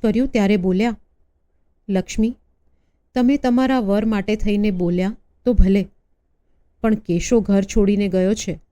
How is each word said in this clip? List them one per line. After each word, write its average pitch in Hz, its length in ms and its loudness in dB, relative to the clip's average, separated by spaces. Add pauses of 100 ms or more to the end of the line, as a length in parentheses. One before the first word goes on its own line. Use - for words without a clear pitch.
કર્યું 226 260 0
ત્યારે 208 280 2
બોલ્યા, 190 400 -2 (920)
"લક્ષ્મી, 214 480 -2 (800)
તમે 254 220 2
તમારા 262 440 0
વર 208 240 0
માટે 214 320 -2
થઈને 208 340 0
બોલ્યા 180 460 -2 (280)
તો 247 80 2
ભલે, 196 360 4 (920)
પણ 220 140 0
કેશો 214 460 0
ઘર 196 220 0
છોડીને 202 460 0
ગયો 185 260 0
છે 165 260 -8 (120)